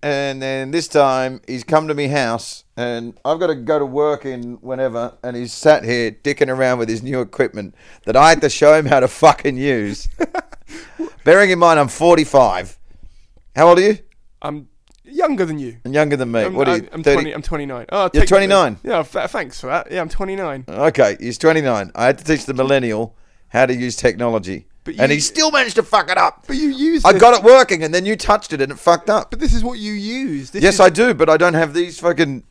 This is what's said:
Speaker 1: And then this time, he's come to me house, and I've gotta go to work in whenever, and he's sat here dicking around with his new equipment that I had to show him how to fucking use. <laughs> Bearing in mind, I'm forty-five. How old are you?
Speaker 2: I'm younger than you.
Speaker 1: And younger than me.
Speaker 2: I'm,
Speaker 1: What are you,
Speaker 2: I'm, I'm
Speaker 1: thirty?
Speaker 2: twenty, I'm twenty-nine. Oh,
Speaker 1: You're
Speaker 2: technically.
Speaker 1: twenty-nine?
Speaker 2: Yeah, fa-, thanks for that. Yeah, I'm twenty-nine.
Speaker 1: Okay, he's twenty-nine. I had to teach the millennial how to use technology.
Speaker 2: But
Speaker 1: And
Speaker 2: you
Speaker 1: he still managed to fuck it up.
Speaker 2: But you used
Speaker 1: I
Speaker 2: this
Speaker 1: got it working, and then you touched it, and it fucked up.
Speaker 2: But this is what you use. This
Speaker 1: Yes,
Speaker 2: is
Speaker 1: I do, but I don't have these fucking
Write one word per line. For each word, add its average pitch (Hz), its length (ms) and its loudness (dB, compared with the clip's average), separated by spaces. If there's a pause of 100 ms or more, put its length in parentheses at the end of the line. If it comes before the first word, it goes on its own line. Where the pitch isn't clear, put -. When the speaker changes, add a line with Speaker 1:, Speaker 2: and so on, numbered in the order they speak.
Speaker 1:
And 139 380 -6
then 135 300 -8
this 160 160 -4
time, 131 600 0
he's 123 160 -10
come 156 240 0
to 151 60 -4
me 143 140 -4
house, 123 560 -6 (120)
and 120 380 -8 (100)
I've 156 160 -2
gotta 170 140 -2
go 135 240 -4
to 143 80 -2
work 143 400 -4
in 120 280 -10
whenever, 123 720 -8
and 123 120 -10
he's 120 180 -10
sat - 300 2
here 117 260 -2
dicking 135 380 -4
around 131 320 -2
with 113 100 -4
his 113 140 -6
new 131 180 -6
equipment 107 540 -6 (300)
that 110 100 -2
I 147 140 8
had 165 120 4
to 147 80 0
show 151 240 6
him 156 140 2
how 135 120 4
to 127 80 2
fucking 143 500 2
use. 123 520 -4 (560)
<laughs> - 580 -16
Bearing 185 280 6
in 180 80 0
mind, 165 200 4
I'm 143 80 2
forty-five. 135 920 2 (760)
How 151 140 4
old 175 80 8
are 185 60 2
you? 208 160 0 (420)
Speaker 2:
I'm 147 280 -12 (340)
younger 285 420 -2
than 156 140 -6
you. 117 260 -12
Speaker 1:
And 123 80 -8
younger 147 240 2
than 127 140 -4
me. 113 140 0
Speaker 2:
I'm, 92 100 -4
Speaker 1:
What 139 120 2
are - 100 0
you, 95 80 -6
Speaker 2:
I'm, - 80 -20
I'm 165 100 -10
Speaker 1:
thirty? 143 140 4
Speaker 2:
twenty, 147 180 -4
I'm 147 80 -12
twenty-nine. 139 480 -8
Oh, 196 80 -2
Speaker 1:
You're 190 100 0
Speaker 2:
technically. - 180 4
Speaker 1:
twenty-nine? 185 540 2
Speaker 2:
Yeah, 156 220 -4
fa-, - 240 -6
thanks - 340 -10
for 131 60 -12
that. - 240 -6
Yeah, 180 100 -6
I'm 160 80 -8
twenty-nine. 190 580 -8
Speaker 1:
Okay, 123 520 0
he's 117 180 -10
twenty-nine. 135 560 0
I 117 140 -2
had 139 100 0
to - 60 -20
teach 151 240 -2
the 135 80 -8
millennial 123 600 -2 (340)
how 127 180 2
to 127 80 -2
use 123 200 -8
technology. 107 680 -2 (180)
Speaker 2:
But - 160 -14
Speaker 1:
And - 120 2
Speaker 2:
you 147 40 0
Speaker 1:
he 147 60 -4
still 311 300 -2
managed 262 240 -2
to 214 80 0
fuck 190 260 0
it 185 80 -2
up. - 300 -2
Speaker 2:
But 269 100 -6
you 302 120 0
used 294 360 0
Speaker 1:
I 196 80 8
Speaker 2:
this 190 80 4
Speaker 1:
got 240 160 8
it 190 60 -2
working, 233 400 6
and 156 100 -4
then 180 120 -2
you 214 100 -2
touched - 380 -2
it, 143 80 -4
and 135 100 -4
it 131 80 -16
fucked 170 300 2
up. 214 200 -2
Speaker 2:
But - 100 -10
this 302 140 2
is - 100 2
what - 160 -4
you 208 140 -8
use. 208 580 -8
This 190 120 -4
Speaker 1:
Yes, 190 120 4
Speaker 2:
is 190 40 -6
Speaker 1:
I 185 100 8
do, 208 240 2
but 156 160 0
I 156 80 4
don't 170 160 2
have 156 200 0
these 175 260 -4
fucking 165 520 -2